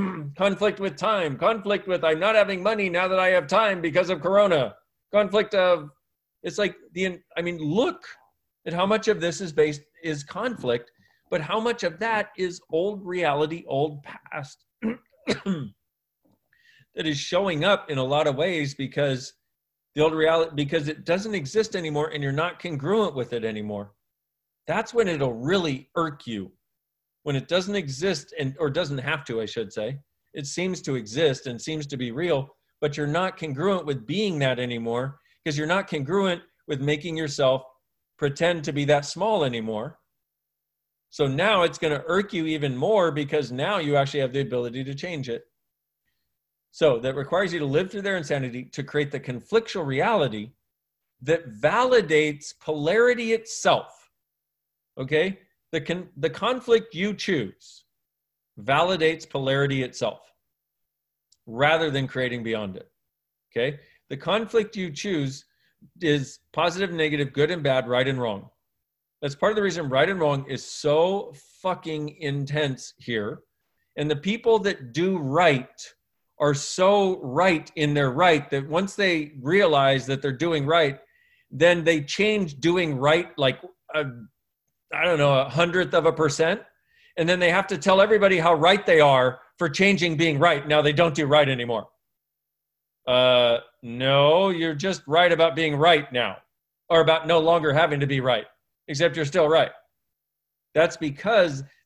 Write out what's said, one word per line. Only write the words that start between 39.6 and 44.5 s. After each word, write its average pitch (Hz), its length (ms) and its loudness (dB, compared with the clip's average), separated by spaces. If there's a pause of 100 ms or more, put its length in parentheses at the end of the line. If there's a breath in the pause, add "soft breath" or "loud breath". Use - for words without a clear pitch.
So 147 160 0
now 180 360 2
it's 160 160 0
gonna 151 280 -2
irk 196 260 -2
you 160 140 -4
even 147 300 -2
more 175 340 2
because 147 400 -2
now 165 280 -4
you 147 180 0
actually 139 240 0
have 127 120 -2
the 139 80 -2
ability 123 440 -4